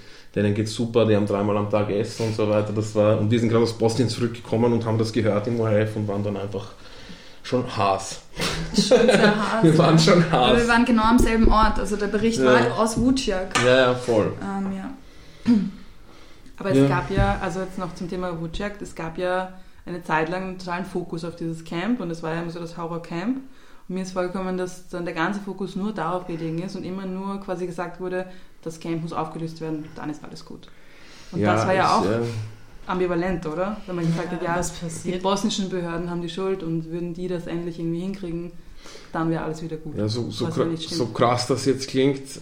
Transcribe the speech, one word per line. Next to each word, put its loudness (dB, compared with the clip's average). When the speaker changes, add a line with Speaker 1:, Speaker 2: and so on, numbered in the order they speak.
Speaker 1:
denen 4
geht's 0
super, 2
die 6
haben 2
dreimal 2
am 0
Tag 2
Essen -2
und -2
so 2
weiter. 2
Das -2
war, 6
und 2
wir 4
sind 2
gerade 4
aus 0
Bosnien 2
zurückgekommen 0
und 0
haben 2
das 0
gehört 2
im 0
O 2
R 4
F 0
und -2
waren -2
dann -2
einfach -6
schon 0
Haas. 0
Speaker 2:
Schon 6
sehr 6
Haas, 0
Speaker 1:
<laughs> -
Wir 8
waren 8
Speaker 2:
ja. 8
Speaker 1:
schon 6
Haas. 6
Speaker 2:
Aber 6
wir 4
waren 6
genau 4
am 8
selben 6
Ort, 6
also 0
der 0
Bericht 2
Speaker 1:
Ja. 4
Speaker 2:
war 6
aus 0
Vucjak. 0
Speaker 1:
Ja, 8
ja, 6
voll. 2
Speaker 2:
Ähm, -4
ja. -10
Speaker 3:
Aber -2
es 4
Speaker 1:
Ja. 8
Speaker 3:
gab 0
ja, 2
also -4
jetzt -8
noch -6
zum -8
Thema -4
Vucjak, -6
es -12
gab -8
ja -2
eine -8
Zeit 0
lang -4
einen -8
totalen -6
Fokus -6
auf -8
dieses -8
Camp -2
und -6
es -8
war -2
ja -2
immer -6
so -8
das -10
Horrorcamp. -4
Und -6
mir -4
ist -8
vorgekommen, -2
dass -8
dann -8
der -6
ganze -2
Fokus -8
nur -4
darauf -4
gelegen -6
ist -6
und -10
immer -8
nur -6
quasi -6
gesagt -8
wurde, -4
das -10
Camp -4
muss -8
aufgelöst -6
werden, -6
dann -8
ist -10
alles -16
gut. -16
Und -2
Speaker 1:
Ja, 4
Speaker 3:
das 2
war 2
ja 4
Speaker 1:
ich, 2
Speaker 3:
auch 2
Speaker 1:
äh, 0
Speaker 3:
ambivalent, 0
oder? -4
Wenn -6
man 0
gesagt 0
Speaker 4:
Ja, -4
Speaker 3:
hat, -10
„Ja, -2
Speaker 4:
was -2
Speaker 3:
die -10
Speaker 4:
passiert? -6
Speaker 3:
bosnischen 0
Behörden -4
haben -4
die -6
Schuld -4
und -4
würden -6
die -6
das -4
endlich -6
irgendwie -4
hinkriegen, -6
dann -2
wäre 0
alles -6
wieder -8
gut.“ -10
Speaker 1:
Ja, 0
so, -2
so -2
Speaker 3:
Was -4
ja 2
Speaker 1:
kra-, 0
Speaker 3:
nicht -4
stimmt. -6
Speaker 1:
so 0
krass 2
das 0
jetzt 0
klingt, 0